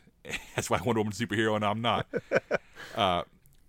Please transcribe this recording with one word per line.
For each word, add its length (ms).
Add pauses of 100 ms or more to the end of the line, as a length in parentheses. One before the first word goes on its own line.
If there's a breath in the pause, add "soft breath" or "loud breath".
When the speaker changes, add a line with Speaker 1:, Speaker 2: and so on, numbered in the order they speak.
(260)
Speaker 1:
<laughs> 280
That's 140
why 160
Wonder 160
Woman's 180
a 80
superhero 300
and 80
I'm 160
not. 320
Speaker 2:
<laughs> 40 (800 loud breath)
Speaker 1:
Uh, 260 (460)